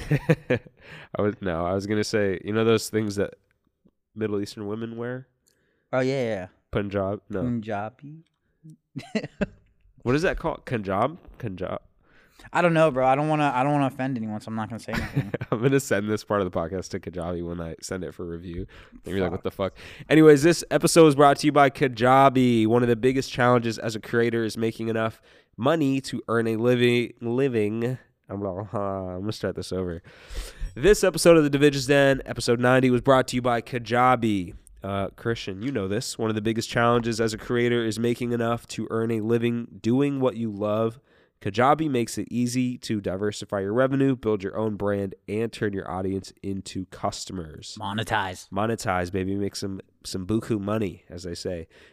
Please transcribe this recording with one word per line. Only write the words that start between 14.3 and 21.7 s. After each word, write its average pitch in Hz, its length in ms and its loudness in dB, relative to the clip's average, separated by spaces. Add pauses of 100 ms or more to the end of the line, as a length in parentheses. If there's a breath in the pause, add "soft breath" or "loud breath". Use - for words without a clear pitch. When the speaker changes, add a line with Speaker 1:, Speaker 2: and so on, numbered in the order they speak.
Speaker 2:
so - 80 -12
I'm 113 60 -6
not 110 140 -4
gonna 110 100 -10
say - 120 -12
anything. 110 400 -4 (100)
Speaker 1:
<laughs> - 100 -8
I'm 110 100 -2
gonna 139 180 4
send 104 300 -2
this 107 160 -2
part 104 160 0
of 90 100 -2
the - 80 -6
podcast 85 300 -6
to 98 100 -8
Kajabi 85 460 -8
when 85 160 -8
I 82 200 -10
send 92 220 -8
it 76 100 -10
for 90 120 -12
review. 85 420 -10 (380 loud breath)
And 87 100 -6
you're 98 60 0
like, 90 100 0
Speaker 2:
Fuck. - 0 -
Speaker 1:
"What 92 120 -6
the 90 80 -6
fuck?" 95 220 -4 (360 loud breath)
Anyways, 151 340 8
this 165 260 4
episode 160 380 8
is 143 80 6
brought 139 220 6
to 151 100 0
you 143 60 4
by 143 160 6
Kajabi. 127 1000 4